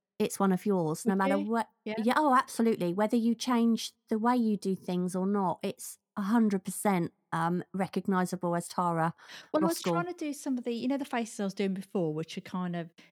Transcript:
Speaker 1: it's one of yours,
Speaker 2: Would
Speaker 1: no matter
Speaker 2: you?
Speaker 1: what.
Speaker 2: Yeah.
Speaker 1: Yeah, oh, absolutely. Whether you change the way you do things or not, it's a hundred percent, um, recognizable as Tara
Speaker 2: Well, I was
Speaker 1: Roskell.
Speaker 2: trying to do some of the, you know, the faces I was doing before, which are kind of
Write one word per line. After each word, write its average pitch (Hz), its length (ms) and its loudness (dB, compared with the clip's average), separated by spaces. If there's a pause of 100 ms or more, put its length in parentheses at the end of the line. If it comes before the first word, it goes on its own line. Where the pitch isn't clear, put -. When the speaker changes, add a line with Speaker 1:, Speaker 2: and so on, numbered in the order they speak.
(180)
Speaker 1:
it's - 220 -2
one 196 120 4
of 180 140 -2
yours, 175 380 2
Speaker 2:
Would 208 80 4
Speaker 1:
no 190 40 2
matter 196 220 2
Speaker 2:
you? 202 80 -2
Speaker 1:
what. 226 220 -2 (160)
Speaker 2:
Yeah. 214 120 -6
Speaker 1:
Yeah, 226 200 2
oh, 294 180 4
absolutely. 226 600 2
Whether 214 220 2
you 233 180 2
change 233 580 2 (160)
the 220 100 0
way 240 180 2
you 220 200 2
do 190 200 -2
things 180 400 -2
or 185 100 0
not, 196 360 0
it's - 360 -8 (180)
a 208 60 -4
hundred 208 420 2
percent, 185 480 0 (200)
um, 170 320 0 (100)
recognizable 185 800 0
as 170 120 -4
Tara 165 460 0 (380)
Speaker 2:
Well, 311 120 2
I - 20 4
was 339 140 0
Speaker 1:
Roskell. 359 120 0
Speaker 2:
trying 349 140 0
to 359 80 -6
do 302 180 -6
some 269 260 -4
of 240 60 -8
the, 240 100 -2
you 233 140 -4
know, 277 100 0
the 269 60 -6
faces 233 360 -6
I 202 40 -2
was 190 100 -4
doing 190 200 -2
before, 180 400 -2
which 160 240 -6
are 185 40 -8
kind 180 340 -6
of 165 140 -8 (220)